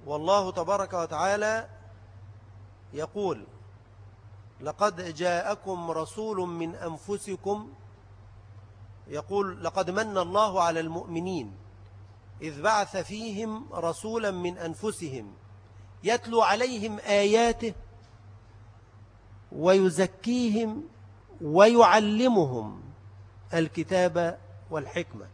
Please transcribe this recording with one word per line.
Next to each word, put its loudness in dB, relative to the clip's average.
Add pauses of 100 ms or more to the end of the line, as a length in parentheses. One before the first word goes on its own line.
والله 2
تبارك -2
وتعالى -2 (1200)
يقول: -4 (1160)
"لقد -2
جاءكم -4
رسول -6
من -4
أنفسكم"، -6 (1300)
يقول: -4
"لقد -2
من -2
الله 2
على 2
المؤمنين -6 (840)
إذ -10
بعث 0
فيهم -8
رسولا -4
من -4
أنفسهم -8 (680)
يتلو 2
عليهم 2
آياته 2 (1800)
ويزكيهم 2 (580)
ويعلمهم 6 (720)
الكتاب 0 (320)
والحكمة". -8